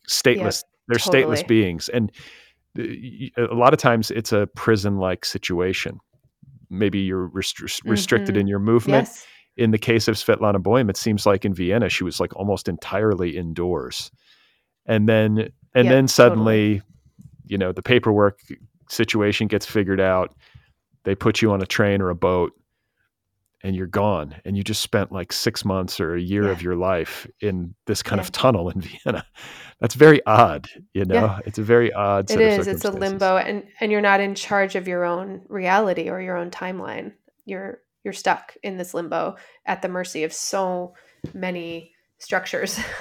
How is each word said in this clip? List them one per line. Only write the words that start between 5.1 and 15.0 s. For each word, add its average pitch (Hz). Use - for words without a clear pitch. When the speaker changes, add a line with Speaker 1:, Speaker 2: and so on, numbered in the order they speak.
Speaker 1:
situation. -
Maybe 98
you're 92
restri-, -
restricted 202
Speaker 2:
Mm-hmm. 101
Speaker 1:
in 202
your 202
movement. 120
Speaker 2:
Yes. -
Speaker 1:
In 117
the 110
case 113
of 110
Svetlana 104
Boym, 104
it 95
seems 107
like 98
in 98
Vienna, 92
she -
was, 85
like, 87
almost 98
entirely 92
indoors. 82
And 107